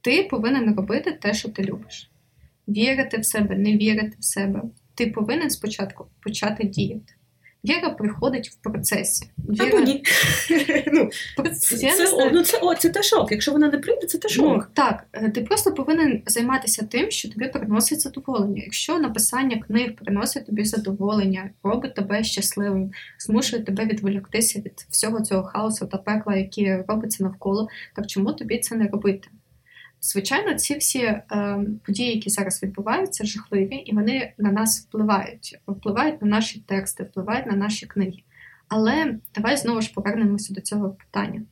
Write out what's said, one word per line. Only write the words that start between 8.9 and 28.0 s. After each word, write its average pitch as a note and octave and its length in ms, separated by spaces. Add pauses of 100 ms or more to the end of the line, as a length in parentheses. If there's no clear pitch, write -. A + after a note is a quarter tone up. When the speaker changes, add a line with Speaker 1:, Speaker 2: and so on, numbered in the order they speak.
Speaker 1:
Віра G#3 300
Speaker 2:
Або G#4 120
ні. C4+ 280
<laughs> - 840
Ну, C4+ 180 (260)
Speaker 1:
Проц-, C#4 180
Speaker 2:
це, - 220
Speaker 1:
я C4 140
не F#4 60
Speaker 2:
це, E4+ 100
Speaker 1:
знаю. C4+ 280
Speaker 2:
ну, F4 80
це, A4+ 200
о, F4 120
це E4+ 160
ташок. - 420
Якщо A3 200
вона D4+ 180
не C#4+ 80
прийде, G4 280
це E4+ 120
ташок. D4+ 280
Speaker 1:
Ну, A#3+ 180 (100)
так, A#3+ 380
е, A3 180
ти A#3+ 120
просто G4+ 320
повинен D4 520
займатися B3 640
тим, E4+ 200
що - 200
тобі A#3 180
приносить A3 520
задоволення. A#3 640
Якщо D#4+ 340
написання A#3+ 680
книг A3 280
приносить G#3 520
тобі G#3 180
задоволення, G3 840 (120)
робить B3 320
тебе G#3 300
щасливим, G3 680 (280)
змушує A#3 440
тебе G#3 240
відволіктися G3+ 760
від - 300
всього A3 320
цього G3 200
хаосу G#3+ 440
та G3 120
пекла, G#3+ 380
які F#3+ 380 (140)
робиться G#3+ 360
навколо, G3 440 (280)
так G#3 100